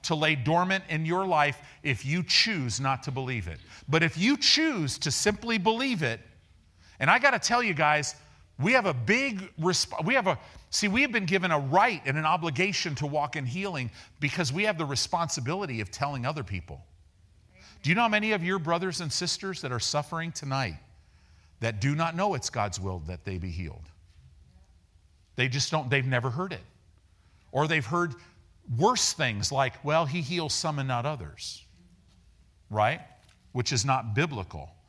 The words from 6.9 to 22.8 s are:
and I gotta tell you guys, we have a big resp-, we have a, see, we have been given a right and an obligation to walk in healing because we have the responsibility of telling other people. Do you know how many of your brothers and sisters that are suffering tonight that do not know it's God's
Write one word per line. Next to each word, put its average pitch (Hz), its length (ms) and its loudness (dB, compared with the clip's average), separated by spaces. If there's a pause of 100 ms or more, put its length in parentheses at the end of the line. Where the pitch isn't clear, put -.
and 139 100 2
I 226 120 6
gotta 262 180 6
tell 240 240 2
you 208 120 2
guys, 160 420 2 (420)
we 180 140 2
have 240 140 6
a 156 80 2
big 196 600 0
resp-, 160 480 0
we 226 100 2
have 233 120 4
a, 156 120 2 (320)
see, - 180 0
we 233 140 4
have 269 100 0
been 208 140 0
given 180 260 2
a 151 60 4
right 170 480 4
and 143 120 0
an 156 60 -2
obligation 165 720 0
to 147 100 -4
walk 147 300 -2
in 135 100 -4
healing 151 440 -4 (280)
because 143 340 -2
we 196 120 0
have 208 140 0
the 160 80 0
responsibility 147 920 -2
of 98 100 -6
telling 139 360 -4
other 151 160 -4
people. 85 420 -10 (1000)
Do 147 80 0
you 180 40 4
know 233 80 2
how 233 60 4
many 214 240 2
of 190 100 0
your 185 160 0
brothers 170 420 -2
and 156 120 -6
sisters 180 480 -4
that 131 100 -6
are 123 80 -2
suffering 160 540 -4
tonight 131 460 -4 (840)
that 113 200 -2
do 139 140 2
not 165 200 0
know 190 200 0
it's 127 140 -6
God's 104 320 -2